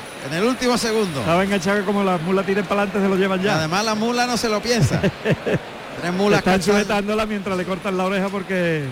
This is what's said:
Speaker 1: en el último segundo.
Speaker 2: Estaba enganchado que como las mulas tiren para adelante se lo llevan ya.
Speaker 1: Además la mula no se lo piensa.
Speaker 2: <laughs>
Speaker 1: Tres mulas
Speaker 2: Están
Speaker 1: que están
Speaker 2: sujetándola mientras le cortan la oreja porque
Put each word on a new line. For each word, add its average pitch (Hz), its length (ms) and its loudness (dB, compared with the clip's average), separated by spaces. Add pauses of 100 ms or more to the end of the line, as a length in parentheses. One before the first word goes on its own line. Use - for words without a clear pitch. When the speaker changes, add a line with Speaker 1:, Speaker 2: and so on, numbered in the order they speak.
(300)
Speaker 1:
en 156 80 -6
el 202 60 0
último 247 340 2
segundo. 220 400 0
Speaker 2:
Estaba 165 240 2
enganchado 196 380 0
que 190 40 -2
como 202 200 0
las 180 180 2
mulas 190 240 0
tiren 196 180 0
para 202 180 0
adelante 202 220 0
se 196 80 2
lo 190 60 2
llevan 190 240 2
ya. 202 140 2
Speaker 1:
Además 165 280 0
la 220 120 0
mula 240 280 0
no 247 120 -2
se 240 120 -2
lo 208 140 0
piensa. 226 380 2
Speaker 2:
<laughs> - 1000 -4
Speaker 1:
Tres 175 120 -4
mulas 202 280 2
Speaker 2:
Están 185 140 2
Speaker 1:
que 190 60 2
están 202 160 2
Speaker 2:
sujetándola 208 500 0
mientras 202 300 -4
le 180 80 -2
cortan 185 320 -4
la 185 80 0
oreja 196 240 0
porque 180 640 -2